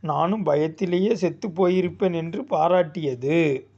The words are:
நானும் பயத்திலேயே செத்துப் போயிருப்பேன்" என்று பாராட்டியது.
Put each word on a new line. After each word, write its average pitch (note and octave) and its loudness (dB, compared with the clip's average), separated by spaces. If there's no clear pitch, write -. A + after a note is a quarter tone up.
நானும் E3+ 0
பயத்திலேயே F3 0
செத்துப் F3+ -2
போயிருப்பேன்" F3+ 0
என்று E3+ -6
பாராட்டியது. D#3 0